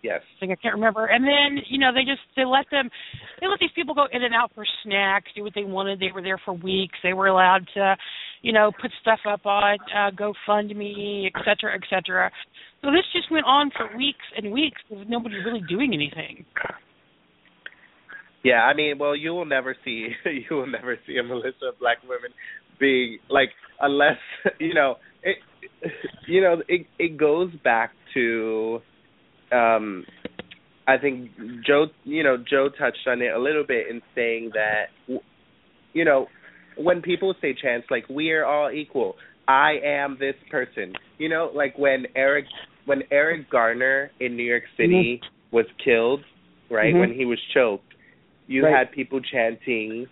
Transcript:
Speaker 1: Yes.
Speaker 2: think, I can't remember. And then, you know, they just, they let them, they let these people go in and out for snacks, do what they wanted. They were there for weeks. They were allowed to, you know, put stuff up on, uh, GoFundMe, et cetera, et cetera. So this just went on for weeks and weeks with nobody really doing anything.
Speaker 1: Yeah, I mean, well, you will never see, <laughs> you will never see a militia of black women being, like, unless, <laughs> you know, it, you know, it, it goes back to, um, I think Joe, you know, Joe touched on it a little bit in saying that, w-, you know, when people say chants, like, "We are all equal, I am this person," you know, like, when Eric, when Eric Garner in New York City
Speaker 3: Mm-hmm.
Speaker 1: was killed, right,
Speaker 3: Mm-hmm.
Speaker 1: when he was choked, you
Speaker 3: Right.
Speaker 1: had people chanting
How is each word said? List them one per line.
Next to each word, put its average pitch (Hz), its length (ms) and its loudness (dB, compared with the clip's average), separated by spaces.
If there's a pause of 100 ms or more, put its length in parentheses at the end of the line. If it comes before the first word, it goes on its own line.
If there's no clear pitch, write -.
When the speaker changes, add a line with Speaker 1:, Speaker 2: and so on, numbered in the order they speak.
Speaker 1:
Yes. 107 160 -4 (220)
Speaker 2:
think, 190 100 -4
I 180 100 0
can't 220 140 -2
remember. 220 300 0
And 233 180 2
then, 285 460 2
you 269 100 -2
know, 262 140 4
they 262 100 2
just, 269 160 -2 (160)
they 262 80 0
let 262 260 2
them, 269 200 0 (500)
they 359 80 -4
let 392 140 0
these 339 120 0
people 302 220 -4
go 277 160 2
in 247 120 -2
and 233 120 0
out 233 180 2
for 214 120 -12 (180)
snacks, 196 500 0
do 208 80 -12
what 208 140 -10
they 208 80 -4
wanted. 196 380 -4
They 185 120 -2
were 190 80 -10
there 190 220 -4
for 202 100 -8
weeks. 185 480 -4
They 185 120 0
were 190 140 2
allowed 185 380 6 (100)
to, 196 200 2 (460)
you 233 100 -2
know, 214 300 6
put 247 100 -6 (100)
stuff 220 240 2
up 208 200 -4
on, 202 320 2 (180)
uh, 202 160 2
GoFundMe, 202 1160 -4
et - 180 -4
cetera, 208 300 0
et 190 140 -10
cetera. 185 400 0 (520)
So 277 100 0
this 359 140 4 (100)
just 349 160 -2
went 311 140 0
on 277 260 4
for 226 240 -6
weeks 269 240 -4 (160)
and 208 160 -6
weeks 285 300 -2 (100)
with 202 160 -14
nobody 233 280 -6 (100)
really 233 240 -4
doing 226 240 0
anything. 147 500 -6 (2000)
Speaker 1:
Yeah, 120 200 6
I 135 100 6
mean, 147 260 0
well, 147 160 0
you 156 180 -6
will 175 120 -4
never 131 400 -2
see, 113 320 -8
<laughs> - 80 -18
you 147 320 -4
will 131 100 -4
never 117 300 -6 (100)
see 143 100 -10
a 123 60 -2
militia 127 480 -8
of - 80 -20
black 120 240 0
women 123 280 -10 (500)
being, 127 380 2 (100)
like, 139 220 2 (280)
unless, 143 380 2 (180)
<laughs> - 240 -4
you 165 140 -4
know, 139 220 2 (280)
it, 185 140 -2 (920)
you 180 140 4
know, 175 160 4 (100)
it, 170 180 0 (120)
it 165 200 -4
goes 156 320 2 (140)
back 117 280 2 (220)
to, 113 680 -2 (720)
um, 110 540 2 (840)
I 131 100 6
think 123 340 -4 (340)
Joe, 147 220 4 (160)
you 151 200 -4
know, 131 140 4
Joe 135 320 0
touched 135 380 -4
on 123 140 0
it 117 140 -2
a 117 40 -2
little 147 280 0
bit 120 220 -2
in 117 120 -10 (140)
saying 117 380 -2
that, 107 320 0 (220)
w-, - 140 -6 (720)
you 165 120 0
know, 135 220 2 (500)
when 175 240 0
people 180 400 -2
say 135 180 -2
chants, 120 300 -2
like, 120 200 -4
"We 156 220 -2
are 156 140 2
all 147 260 0
equal, 139 440 -4 (320)
I 143 260 6 (100)
am 143 360 -2
this 139 160 -4 (160)
person," 120 420 -4 (240)
you 160 120 -4
know, 160 240 -2
like, 139 260 -2
when 135 260 4 (100)
Eric, 139 300 2 (400)
when 139 160 0 (100)
Eric 151 380 2
Garner 127 720 2
in 120 180 -4
New 120 60 -6
York 120 200 0 (140)
City 175 460 4
Speaker 3:
Mm-hmm. - 320 -12
Speaker 1:
was 113 100 6 (180)
killed, 123 380 2 (480)
right, 113 240 4
Speaker 3:
Mm-hmm. 175 60 8
Speaker 1:
when 185 140 4
he 127 120 -2
was 120 140 0 (140)
choked, 113 380 2 (560)
you 131 180 2
Speaker 3:
Right. 151 120 6
Speaker 1:
had 123 140 2
people 135 280 -4
chanting 117 920 -4